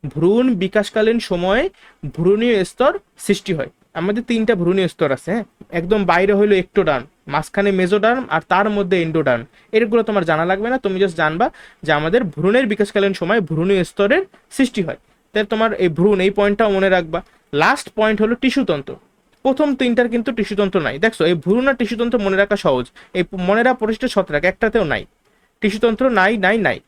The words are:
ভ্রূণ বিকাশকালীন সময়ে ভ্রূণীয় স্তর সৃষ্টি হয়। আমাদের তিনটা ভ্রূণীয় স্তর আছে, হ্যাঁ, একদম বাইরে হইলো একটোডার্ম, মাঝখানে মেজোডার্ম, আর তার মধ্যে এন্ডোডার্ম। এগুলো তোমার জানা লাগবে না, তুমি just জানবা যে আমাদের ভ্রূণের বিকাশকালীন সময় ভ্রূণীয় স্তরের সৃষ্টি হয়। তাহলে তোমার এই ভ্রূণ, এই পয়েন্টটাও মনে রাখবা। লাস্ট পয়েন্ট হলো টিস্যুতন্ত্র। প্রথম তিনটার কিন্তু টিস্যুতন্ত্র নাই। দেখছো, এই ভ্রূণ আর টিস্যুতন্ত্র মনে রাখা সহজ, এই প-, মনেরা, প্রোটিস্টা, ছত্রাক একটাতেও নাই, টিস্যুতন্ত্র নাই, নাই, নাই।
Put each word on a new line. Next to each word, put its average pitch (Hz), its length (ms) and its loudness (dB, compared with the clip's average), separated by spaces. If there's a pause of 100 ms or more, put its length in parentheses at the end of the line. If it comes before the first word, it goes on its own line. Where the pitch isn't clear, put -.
ভ্রূণ 214 500 2
বিকাশকালীন 214 640 0
সময়ে 202 500 -2 (360)
ভ্রূণীয় 202 580 2
স্তর 294 360 0 (180)
সৃষ্টি 196 360 -4
হয়। 151 160 -6 (240)
আমাদের 208 300 -2
তিনটা 226 320 0
ভ্রূণীয় 180 320 0
স্তর 151 240 -2
আছে, 135 200 -4
হ্যাঁ, 220 120 -4 (260)
একদম 180 360 -2
বাইরে 185 280 2
হইলো 202 220 2
একটোডার্ম, 160 500 0 (220)
মাঝখানে 156 440 -2
মেজোডার্ম, 202 580 0
আর 156 180 0
তার 196 220 2
মধ্যে 190 320 0
এন্ডোডার্ম। 143 440 0 (260)
এগুলো 226 320 2
তোমার 208 220 -2
জানা 160 200 0
লাগবে 196 240 -2
না, 262 80 -2
তুমি 190 220 -2
just 185 160 0
জানবা 165 340 0 (340)
যে 160 80 0
আমাদের 165 320 2
ভ্রূণের 202 440 0
বিকাশকালীন 202 460 0
সময় 185 280 0
ভ্রূণীয় 175 420 0
স্তরের 233 400 0 (280)
সৃষ্টি 247 300 -2
হয়। - 160 -4 (360)
তাহলে 214 140 -2
তোমার 220 260 0
এই 185 140 0
ভ্রূণ, 180 340 2
এই 185 80 2
পয়েন্টটাও 202 420 0
মনে 190 180 2
রাখবা। 170 320 0 (320)
লাস্ট 180 420 0
পয়েন্ট 220 260 0
হলো 226 140 0
টিস্যুতন্ত্র। 233 600 -2 (460)
প্রথম 269 340 0
তিনটার 247 340 0
কিন্তু 240 220 -2
টিস্যুতন্ত্র 202 480 -2
নাই। 135 200 -4
দেখছো, 208 260 0
এই 175 80 4
ভ্রূণ 208 340 0
আর 277 60 2
টিস্যুতন্ত্র 240 460 -2
মনে 196 180 0
রাখা 202 180 2
সহজ, 131 300 0 (280)
এই - 100 0
প-, - 140 -8
মনেরা, 214 360 2
প্রোটিস্টা, 226 340 -4
ছত্রাক 151 380 -2
একটাতেও 208 380 0
নাই, 131 220 -4 (560)
টিস্যুতন্ত্র 220 480 0
নাই, 214 280 2
নাই, 196 200 2
নাই। 151 300 0